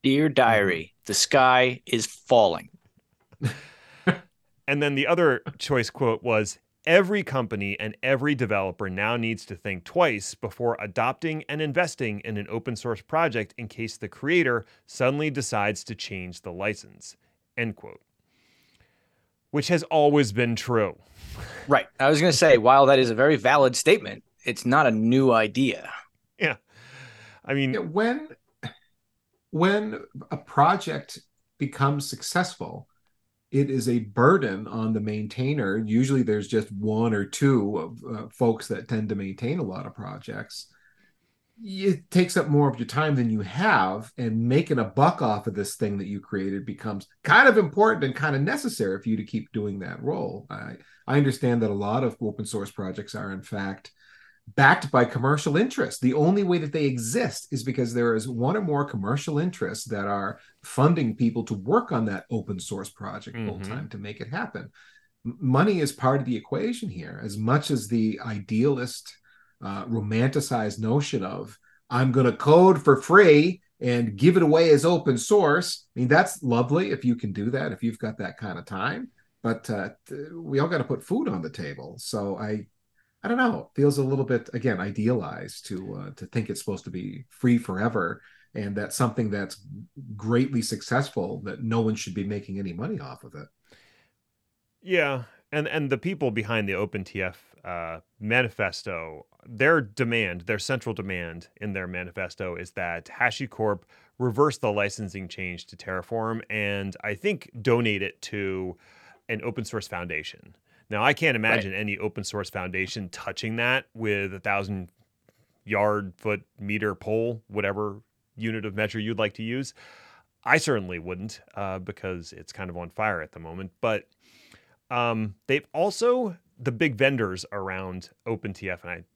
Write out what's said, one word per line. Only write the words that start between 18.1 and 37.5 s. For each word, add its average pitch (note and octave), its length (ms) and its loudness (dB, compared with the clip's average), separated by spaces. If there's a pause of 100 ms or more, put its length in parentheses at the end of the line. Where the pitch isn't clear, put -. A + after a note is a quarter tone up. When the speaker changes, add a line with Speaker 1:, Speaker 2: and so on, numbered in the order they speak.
Speaker 3:
Which D3 180 -2
has E3+ 140 4
always D3 480 4
been A#2 240 0
true. G#2+ 440 0 (680)
Speaker 1:
Right. C3+ 200 6 (120)
I C3+ 100 6
was D3+ 100 6
gonna E3 140 4
say, C3+ 240 8
while C3 300 10
that C#3 120 8
is B2 100 4
a A2+ 60 0
very C#3+ 200 6
valid B2+ 400 4
statement, A2 480 2 (220)
it's A#2 200 -6
not C3+ 200 4
a A#2+ 60 6
new A#2+ 400 4
idea. A2+ 600 0 (460)
Speaker 3:
Yeah. C#3+ 200 -2 (880)
I C#3 100 -4
mean C3+ 180 0
Speaker 2:
Yeah, G#3 60 -2
when, A3+ 500 -2 (1200)
when G#3 500 0 (300)
a D3 60 -6
project D#3+ 840 0 (380)
becomes C#3+ 520 0
successful, - 800 -6 (640)
it C3+ 180 2
is B2+ 200 0
a A#2+ 100 2
burden A2 680 2
on A2 260 -2
the A2 60 0
maintainer. G#2+ 800 -2
Usually B2 460 2
there's G#2+ 240 0
just G#2+ 240 -2
one G#2+ 420 0
or G2+ 120 0
two G#2+ 520 2